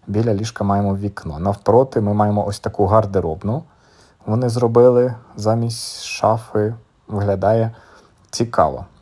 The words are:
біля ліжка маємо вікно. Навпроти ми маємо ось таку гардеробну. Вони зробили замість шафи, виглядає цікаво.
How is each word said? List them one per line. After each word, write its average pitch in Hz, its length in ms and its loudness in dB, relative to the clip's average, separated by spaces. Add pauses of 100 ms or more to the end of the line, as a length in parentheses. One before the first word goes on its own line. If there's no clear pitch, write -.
біля 107 280 0
ліжка 104 300 -4
маємо 101 320 0
вікно. 98 420 -8
Навпроти 110 600 2
ми 104 140 0
маємо 104 320 0
ось 101 140 -6
таку 101 260 -2
гардеробну. 98 760 0 (640)
Вони 120 220 -2
зробили 120 680 4 (220)
замість 113 680 -4
шафи, 110 720 -2 (340)
виглядає 104 680 0 (560)
цікаво. 85 560 -2 (160)